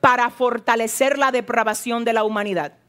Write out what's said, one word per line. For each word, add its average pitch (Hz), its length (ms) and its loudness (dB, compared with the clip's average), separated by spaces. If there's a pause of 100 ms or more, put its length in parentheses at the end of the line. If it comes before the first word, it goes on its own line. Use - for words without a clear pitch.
para 247 280 4
fortalecer 240 880 0
la 269 160 0
depravación 233 720 -2
de 226 80 0
la 220 100 2
humanidad. 208 520 -4 (140)